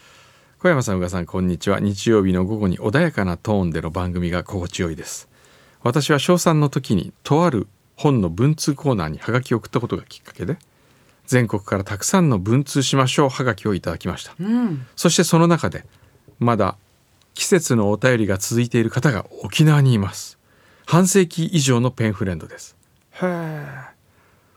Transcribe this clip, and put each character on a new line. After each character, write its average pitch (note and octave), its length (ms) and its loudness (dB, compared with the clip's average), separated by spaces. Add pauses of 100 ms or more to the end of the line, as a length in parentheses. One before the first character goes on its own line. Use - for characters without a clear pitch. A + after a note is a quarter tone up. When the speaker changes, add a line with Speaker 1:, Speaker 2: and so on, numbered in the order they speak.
(600)
Speaker 1:
「小 F#3 80 2
山 D3 140 4
さ G#2+ 100 -2
ん、 F#2 60 0
宇 - 20 0
賀 F2+ 80 -2
さ F2+ 120 -4
ん、 E2+ 60 -6
こ F#2 140 -4
ん F#2 80 0
に F2 100 -2
ち - 120 -2
は。 G2 100 2
日 G2+ 300 0
曜 G#2+ 140 6
日 F#2+ 80 2
の F2+ 120 2
午 G#2+ 140 -4
後 G#2 100 0
に F2 100 -2
穏 A2+ 220 0
や E3+ 100 0
か A2 140 -2
な F2 120 -2
ト G2+ 260 -2
ー - 40 0
ン E2 40 -2
で D#2+ 100 -4
の D#2+ 100 -6
番 F2+ 220 -4
組 F2 180 -2
が F2 140 -4
心 F2 240 -8
地 - 140 -6
よ E2 100 -4
い D2+ 40 -10
で - 80 -16
す。 - 220 -14 (580)
私 C#3 260 0
は D3 80 4
小 F3+ 200 2
三 E3 200 4
の D3 100 4
時 C3 280 -2
に、 - 160 -4 (100)
と D#3 220 2
あ F3 60 4
る A2 180 -4 (260)
本 C#3 260 2
の F#2 80 0
文 A#2+ 280 2
通 D#3 180 -2
コ C#3 160 -2
ー B2 40 4
ナ F#2 100 -2
ー D#2 40 -4
に D2+ 100 -8
ハ - 120 -8
ガ B2 100 2
キ B2 140 -2
を A2+ 40 0
送 - 100 -8
っ - 20 -18
た - 100 -2
こ A#2 60 -6
と - 100 -4
が - 60 -8
き - 160 -20
っ - 40 -20
か - 100 -20
け G2 120 -10
で、 D3 120 -6 (680)
全 B2 200 2
国 G2 160 -4
か - 140 -4
ら G2 80 -2
た G#2 120 -8
く G2 60 -10
さ - 180 2
ん D#3+ 100 4
の G#2 100 2
文 A#2 240 0
通 C#3 180 -2
し C#3 140 0
ま C3+ 100 4
し B2+ 140 -2
ょ D3 60 4
う - 20 2
ハ C3 160 -4
ガ A#2 100 0
キ - 140 -6
を G#2 60 0
い E2+ 60 -4
た E2+ 120 -6
だ E2 60 -8
き - 100 -8
ま F2 80 -6
し - 80 -14
た。 - 160 -20
Speaker 2:
う - 20 -8
ん。 G#3 420 -2 (120)
Speaker 1:
そ F3+ 140 2
し - 40 0
て F#3+ 80 2
そ E3 160 2
の E3 80 6
中 D#3+ 240 2
で、 - 160 -12 (540)
ま A#2 160 2
だ G2 200 0 (580)
季 - 120 -6
節 D#3+ 300 2
の G#2 160 2
お G#2+ 40 0
便 B2+ 220 2
り A2 80 2
が F#2+ 120 0
続 A2+ 220 -2
い A#2+ 80 0
て A#2+ 120 2
い A2+ 40 4
る A2+ 60 -2
方 C#3 220 0
が F#2+ 120 -4 (180)
沖 - 220 2
縄 D3+ 160 6
に C3+ 120 4
い A2+ 60 2
ま G2+ 140 -2
す。 - 240 -16 (480)
半 F3+ 220 4
世 F3+ 220 4
紀 E3 180 -4
以 F3 140 2
上 C3 180 2
の B2 140 0
ペ A2 160 -2
ン G#2+ 40 0
フ G2+ 120 -4
レ F#2 100 -2
ン D#2+ 60 -8
ド F2+ 80 -16
で - 100 -20
す。 - 160 -20 (380)
へ - 100 -20
え。 E3 420 -6 (920)